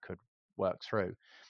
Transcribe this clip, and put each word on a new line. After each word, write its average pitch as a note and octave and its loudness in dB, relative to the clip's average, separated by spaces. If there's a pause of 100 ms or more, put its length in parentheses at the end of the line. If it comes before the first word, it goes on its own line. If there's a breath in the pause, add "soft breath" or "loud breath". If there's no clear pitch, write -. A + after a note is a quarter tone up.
could - -8 (380)
work F#2+ 2
through." F#2+ 0 (360 loud breath)